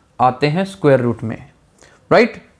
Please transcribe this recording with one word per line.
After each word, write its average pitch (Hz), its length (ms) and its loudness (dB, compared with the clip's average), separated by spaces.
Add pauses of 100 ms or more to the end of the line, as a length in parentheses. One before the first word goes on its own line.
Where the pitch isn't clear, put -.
(180)
आते 127 280 0
हैं 170 180 -4
स्क्वायर 143 360 0
रूट 117 220 -4
में, 113 140 -10 (760)
राइट। 214 300 2 (180)